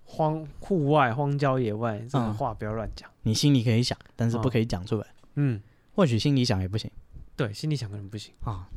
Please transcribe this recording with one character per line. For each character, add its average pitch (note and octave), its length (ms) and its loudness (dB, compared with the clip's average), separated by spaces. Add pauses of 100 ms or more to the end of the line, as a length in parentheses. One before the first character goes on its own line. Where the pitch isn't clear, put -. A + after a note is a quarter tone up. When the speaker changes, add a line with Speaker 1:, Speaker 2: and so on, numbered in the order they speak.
Speaker 1:
荒-， D#3 400 -2 (140)
户 D3+ 320 0
外、 C#3 240 4
荒 C#3+ 240 0
郊 C3+ 200 2
野 A#2 140 0
外， G#2+ 360 -2
这 C#3 100 0
个 A2+ 140 0
话 A2+ 220 -2
不 G#2+ 100 -8
要 G#2+ 80 -4
乱 A2 240 -4
讲。 - 120 -18
Speaker 2:
嗯。 - 140 -20
你 A2 120 2
心 C#3+ 180 4
里 B2+ 100 6
可 B2 80 2
以 A2+ 120 4
想， - 140 -2 (200)
但 A#2 140 0
是 A#2 80 0
不 A2+ 100 2
可 A#2+ 100 2
以 A2+ 60 4
讲 F#2 200 -4
出 A2+ 120 -2
来。 G2+ 60 -2
Speaker 1:
哦。 - 200 -18 (140)
嗯。 C3 240 0 (340)
Speaker 2:
或 G3+ 100 6
许 A#2+ 140 4
心 C#3+ 160 4
里 B2+ 100 4
想 G#2 160 2
也 F#2+ 60 -2
不 F#2+ 100 -4
行。 A2 140 -6 (460)
Speaker 1:
对， A2 160 -2
心 D3+ 180 -6
里 D3+ 60 0
想 A#2+ 120 -6
可 G2+ 80 -10
能 G2+ 120 -10
不 G#2 100 -10
行。 - 160 -16 (100)
Speaker 2:
啊， F#2 320 -6